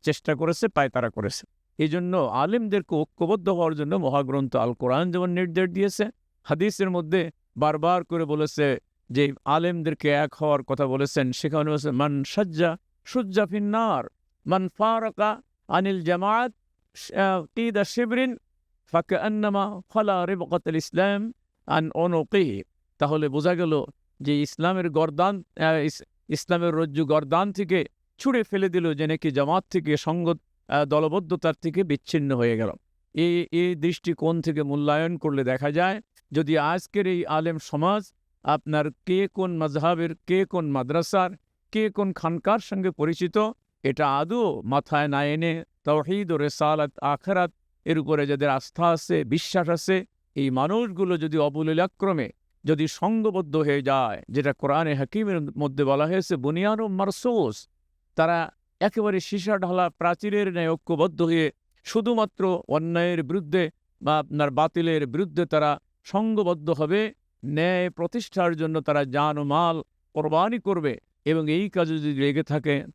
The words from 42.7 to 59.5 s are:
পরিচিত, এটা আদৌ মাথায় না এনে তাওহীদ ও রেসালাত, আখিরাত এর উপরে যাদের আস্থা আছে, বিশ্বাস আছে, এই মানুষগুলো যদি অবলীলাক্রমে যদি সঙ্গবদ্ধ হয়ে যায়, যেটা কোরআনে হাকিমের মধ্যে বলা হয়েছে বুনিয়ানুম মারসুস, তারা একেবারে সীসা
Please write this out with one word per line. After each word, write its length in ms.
পরিচিত, 480
এটা 340
আদৌ 460
মাথায় 460
না 160
এনে 400
তাওহীদ 480
ও 40
রেসালাত, 600
আখিরাত 540
এর 140
উপরে 280
যাদের 220
আস্থা 400
আছে, 360
বিশ্বাস 440
আছে, 360
এই 160
মানুষগুলো 680
যদি 200
অবলীলাক্রমে 920
যদি 240
সঙ্গবদ্ধ 680
হয়ে 260
যায়, 480
যেটা 220
কোরআনে 420
হাকিমের 460
মধ্যে 260
বলা 220
হয়েছে 300
বুনিয়ানুম 560
মারসুস, 760
তারা 380
একেবারে 400
সীসা 380